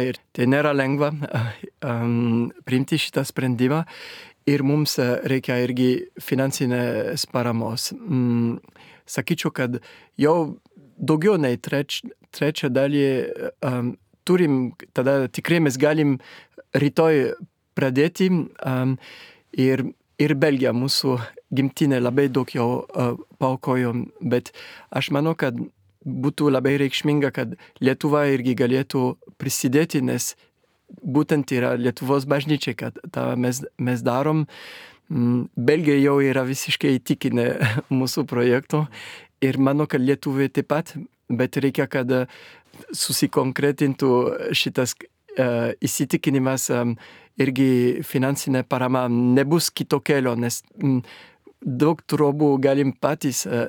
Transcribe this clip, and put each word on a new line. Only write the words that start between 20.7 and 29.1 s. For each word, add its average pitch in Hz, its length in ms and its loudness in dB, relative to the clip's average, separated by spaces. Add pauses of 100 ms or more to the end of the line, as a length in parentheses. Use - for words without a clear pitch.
mūsų 127 460 0 (340)
gimtinė, 139 480 2
labai 127 280 4
daug 127 220 -2
jau, 123 360 -2
e, 123 300 -2 (220)
paaukojom, 127 720 -2 (120)
bet 123 300 -2 (380)
aš - 200 -4
manau, 147 260 0
kad 127 220 -2 (480)
būtų 139 460 0
labai 131 260 2
reikšminga, 139 540 0
kad 123 240 -6 (240)
Lietuva 143 500 2
irgi 127 240 2
galėtų 127 640 0 (220)